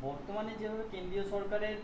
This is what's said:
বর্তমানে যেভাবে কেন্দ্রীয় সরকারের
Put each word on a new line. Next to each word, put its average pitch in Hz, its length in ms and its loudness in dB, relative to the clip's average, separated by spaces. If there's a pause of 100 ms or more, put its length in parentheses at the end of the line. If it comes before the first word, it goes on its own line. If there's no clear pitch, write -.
বর্তমানে 202 580 -2
যেভাবে 214 320 0
কেন্দ্রীয় 190 380 0
সরকারের 208 540 2